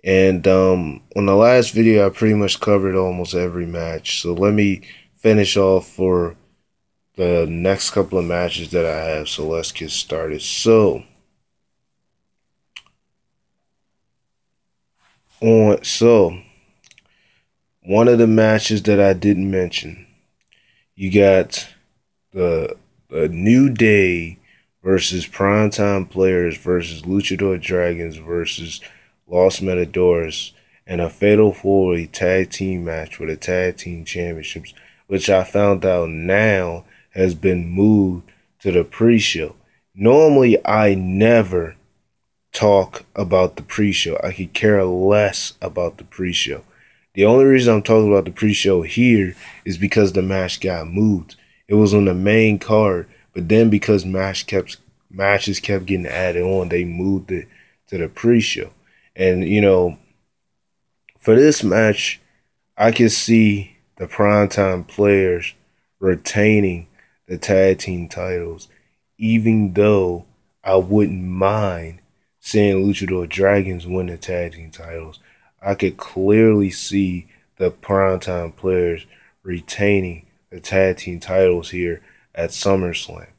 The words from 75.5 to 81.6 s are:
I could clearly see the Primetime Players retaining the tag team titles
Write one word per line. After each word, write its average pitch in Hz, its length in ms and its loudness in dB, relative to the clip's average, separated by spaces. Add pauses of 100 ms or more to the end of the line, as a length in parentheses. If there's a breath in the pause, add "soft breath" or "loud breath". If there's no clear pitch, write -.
I 98 140 -4
could 92 240 -4
clearly 104 720 2
see 92 560 -4 (300 soft breath)
the 90 140 -2
Primetime 92 840 -4
Players 87 480 -4 (380 soft breath)
retaining 92 800 -4 (260)
the 90 100 -18
tag 95 360 0
team 87 240 -12
titles 92 480 0